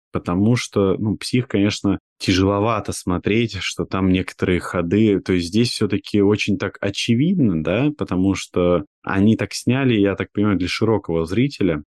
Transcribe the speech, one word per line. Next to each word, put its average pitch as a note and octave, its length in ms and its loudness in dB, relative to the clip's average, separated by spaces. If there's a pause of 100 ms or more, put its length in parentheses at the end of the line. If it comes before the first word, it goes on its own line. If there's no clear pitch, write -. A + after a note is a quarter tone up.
(120)
потому G2+ 440 0
что, G2 420 0
ну, G#2 180 -2
«Псих», - 320 -4
конечно, G2+ 500 0 (220)
тяжеловато G2+ 720 0
смотреть, G2+ 680 -2
что - 260 -6
там F#2+ 260 0
некоторые F2+ 480 0
ходы, G2 600 2
то G2 120 -2
есть F2 160 0
здесь A2+ 220 0
всё-таки G2+ 520 -2
очень G#2 360 2
так F#2+ 220 -6
очевидно, A#2 840 0
да, A2+ 340 0
потому F#2+ 380 0
что F2 480 0 (180)
они G2+ 340 2
так - 180 -4
сняли, B2+ 400 0
я G2 220 2
так F#2+ 160 -6
понимаю, G#2 260 2
для F2 100 -2
широкого F2+ 580 0
зрителя, F#2+ 560 0 (120)